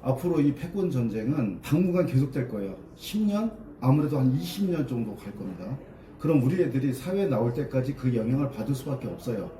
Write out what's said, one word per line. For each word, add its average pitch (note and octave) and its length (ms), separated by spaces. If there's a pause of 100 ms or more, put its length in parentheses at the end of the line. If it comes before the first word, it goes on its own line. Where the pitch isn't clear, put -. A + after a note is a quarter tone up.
앞으로 D#3 360
이 C#3+ 160
패권 F3+ 360
전쟁은 A2+ 720
당분간 F3 420
계속될 C3 440
거예요. G2 280 (180)
십 - 300
년? G#3 260 (300)
아무래도 C#3 380
한 C3 120
이십 F3 400
년 D3+ 160
정도 A2 300
갈 G#2 180
겁니다. G2 440 (400)
그럼 D3 240
우리 E3+ 200
애들이 C3+ 300
사회에 F#3+ 340
나올 A#2+ 280
때까지 C3+ 400
그 B2+ 200
영향을 B2+ 360
받을 C#3+ 240
수밖에 C3+ 340
없어요. G2 500